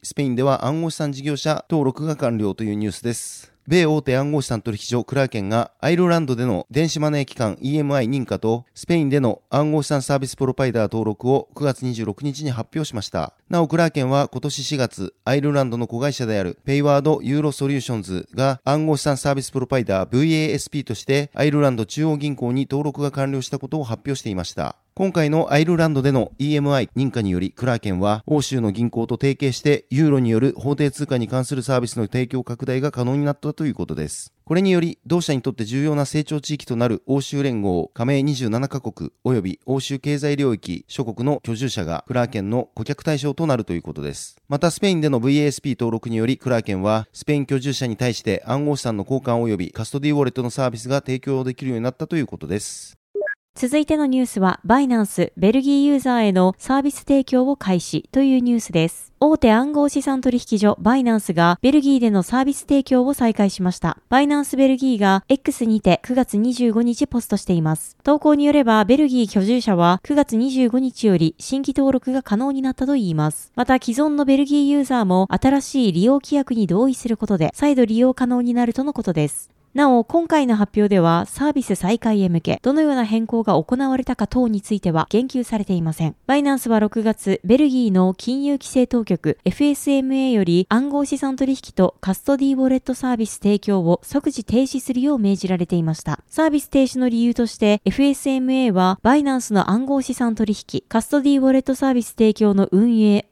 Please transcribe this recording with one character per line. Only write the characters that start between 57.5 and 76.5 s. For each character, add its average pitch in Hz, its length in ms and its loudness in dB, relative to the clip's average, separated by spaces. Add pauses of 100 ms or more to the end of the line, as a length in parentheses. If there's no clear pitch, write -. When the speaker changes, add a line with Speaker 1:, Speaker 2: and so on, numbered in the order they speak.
Speaker 2:
開 185 240 0
始 - 320 -6
と 262 100 2
い 262 180 4
う - 20 4
ニ 240 140 2
ュ - 20 2
ー 226 40 0
ス - 120 -12
で 165 160 2
す。 - 320 -12
大 302 180 4
手 226 140 6
暗 254 180 2
号 294 180 2
資 285 140 -2
産 269 200 -2
取 247 220 0
引 214 140 -2
所、 208 220 4
バ 214 160 4
イ 262 80 2
ナ 233 100 2
ン 214 60 2
ス 190 140 -4
が 170 280 4
ベ 254 80 4
ル 302 100 6
ギ 277 180 2
ー - 20 2
で 233 100 4
の 196 140 2
サ 247 140 -2
ー 269 80 2
ビ 277 60 0
ス - 100 -6
提 277 200 2
供 254 240 2
を 277 80 0
再 226 180 2
開 202 180 2
し - 120 -6
ま 180 80 2
し - 80 -4
た。 - 200 -4 (100)
バ 262 140 4
イ 294 40 2
ナ 294 140 2
ン 285 40 -2
ス 269 120 -6
ベ 269 100 6
ル 262 100 4
ギ 254 200 0
ー - 20 -2
が 190 300 4
X 269 380 0
に 220 140 2
て 180 220 4
九 247 140 -2
月 247 200 0
二 233 160 2
十 240 200 0
五 226 100 2
日 240 240 0
ポ 240 140 -4
ス - 80 -12
ト 208 80 0
し - 80 -4
て - 80 0
い 170 100 2
ま 156 140 2
す。 - 260 -12
投 294 160 4
稿 302 160 4
に 285 100 2
よ 294 60 4
れ 294 140 4
ば、 220 200 4
ベ 226 120 6
ル 302 100 4
ギ 254 160 2
ー 208 60 0
居 208 160 0
住 240 160 2
者 208 160 2
は 175 260 4
九 285 140 0
月 285 180 2
二 240 160 0
十 262 180 2
五 240 120 0
日 254 260 -2
よ 196 100 6
り 160 220 2
新 269 240 -4
規 269 140 -4
登 269 180 2
録 254 180 -2
が 262 120 -2
可 208 120 -2
能 262 140 -2
に 269 100 -4
な 262 120 -2
っ - 20 -4
た 254 120 -4
と 285 100 2
い 208 140 0
い 160 40 -2
ま 156 160 0
す。 - 240 -14
ま 247 120 -2
た、 254 140 4
既 240 120 -4
存 294 240 0
の 285 80 0
ベ 269 140 4
ル 285 80 2
ギ 285 180 2
ー - 20 2
ユ 285 140 2
ー 269 40 2
ザ 254 180 0
ー - 20 2
も 185 260 2
新 277 300 2
し 262 300 0
い - 20 -2
利 170 100 2
用 247 120 6
規 285 200 -2
約 269 200 0